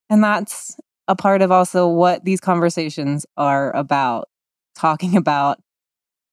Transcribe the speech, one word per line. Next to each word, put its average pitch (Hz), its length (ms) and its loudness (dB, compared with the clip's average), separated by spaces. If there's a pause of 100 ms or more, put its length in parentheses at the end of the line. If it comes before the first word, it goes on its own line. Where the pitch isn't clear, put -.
And 214 120 4
that's 208 540 -4 (320)
a 190 80 0
part 196 260 2
of 185 120 2
also 180 340 2
what 170 380 2
these 190 160 0
conversations 160 840 -2 (120)
are 139 360 -2
about, 135 540 -2 (480)
talking 160 400 -2
about 143 420 0 (760)